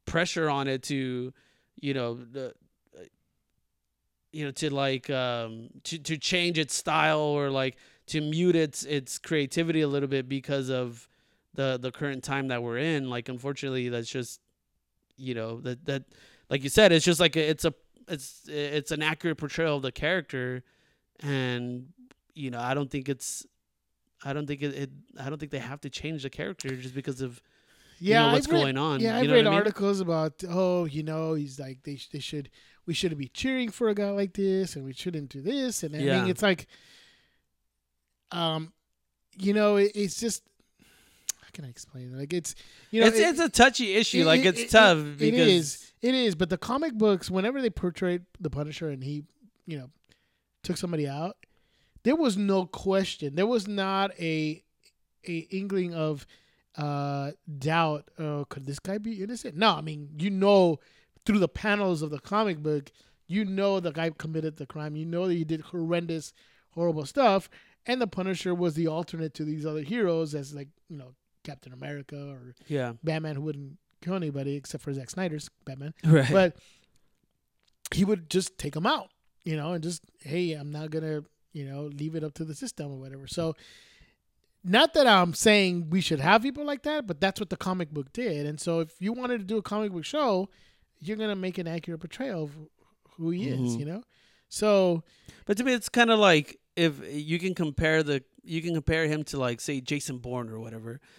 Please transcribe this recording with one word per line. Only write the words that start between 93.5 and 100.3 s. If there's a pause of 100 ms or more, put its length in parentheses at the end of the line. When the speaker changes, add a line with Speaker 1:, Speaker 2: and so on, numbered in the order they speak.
Speaker 1:
Mm-hmm.
Speaker 2:
you
know? (460)
So (440)
Speaker 1:
But
to
me,
it's
kinda
like (160)
if (100)
you
can
compare
the, (220)
you
can
compare
him
to,
like,
say,
Jason
Bourne